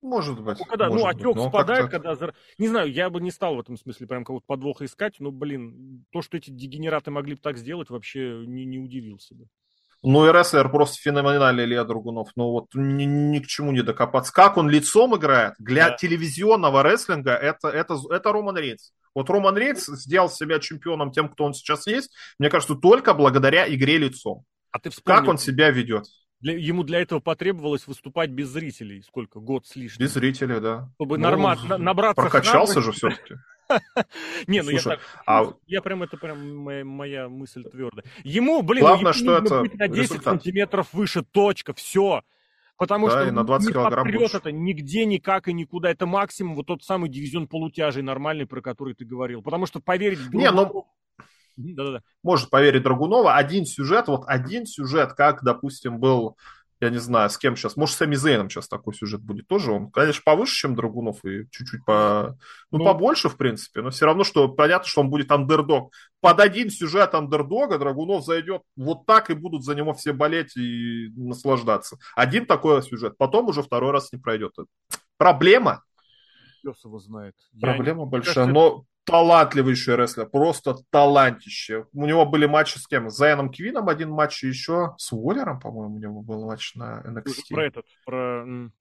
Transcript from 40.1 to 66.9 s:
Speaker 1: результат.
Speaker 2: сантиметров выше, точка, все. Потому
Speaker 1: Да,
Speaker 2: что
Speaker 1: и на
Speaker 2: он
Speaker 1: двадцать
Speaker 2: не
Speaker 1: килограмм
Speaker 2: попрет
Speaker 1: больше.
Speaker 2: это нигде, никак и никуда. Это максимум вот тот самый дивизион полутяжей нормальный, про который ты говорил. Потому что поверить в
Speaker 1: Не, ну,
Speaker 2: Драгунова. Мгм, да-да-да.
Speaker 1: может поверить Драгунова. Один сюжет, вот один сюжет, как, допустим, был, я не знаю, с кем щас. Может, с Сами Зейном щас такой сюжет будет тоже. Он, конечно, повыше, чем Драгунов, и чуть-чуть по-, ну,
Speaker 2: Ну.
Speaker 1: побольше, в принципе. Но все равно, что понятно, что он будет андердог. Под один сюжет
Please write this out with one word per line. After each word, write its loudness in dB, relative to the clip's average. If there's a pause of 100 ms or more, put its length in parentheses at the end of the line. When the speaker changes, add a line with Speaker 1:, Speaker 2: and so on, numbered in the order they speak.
Speaker 1:
результат. -
Speaker 2:
сантиметров -2
выше, -2
точка, 0
все. 0 (560)
Потому 0
Speaker 1:
Да, 4
Speaker 2:
что 2
Speaker 1:
и 0
на 0
Speaker 2:
он 2
Speaker 1:
двадцать 2
Speaker 2:
не -2
Speaker 1:
килограмм 0
Speaker 2:
попрет -
Speaker 1:
больше. 0
Speaker 2:
это -8
нигде, -4
никак -2
и -4
никуда. -4
Это -4
максимум -4
вот -8
тот -8
самый -4
дивизион -8
полутяжей -4
нормальный, -6
про -12
который -10
ты -18
говорил. -10
Потому -4
что -10
поверить -2
в -12
Speaker 1:
Не, 4
ну, 4
Speaker 2:
Драгунова. -10 (680)
Мгм, -14
да-да-да. -8 (200)
Speaker 1:
может 0
поверить 6
Драгунова. 4
Один 2
сюжет, -2
вот -2
один -4
сюжет, -2
как, 2
допустим, -4
был, 2 (440)
я 0
не -4
знаю, 2
с -10
кем 0
щас. -8
Может, -2
с -10
Сами 0
Зейном 2
щас -12
такой -10
сюжет -10
будет -12
тоже. 0
Он, -4
конечно, 0
повыше, 2
чем -4
Драгунов, -6
и -8
чуть-чуть -14
по-, 2 (340)
ну, 0
Speaker 2:
Ну. 0
Speaker 1:
побольше, 2
в -6
принципе. -4
Но -6
все 2
равно, 4
что 2
понятно, 2
что 0
он 2
будет -2
андердог. 2 (280)
Под 6
один 4
сюжет 0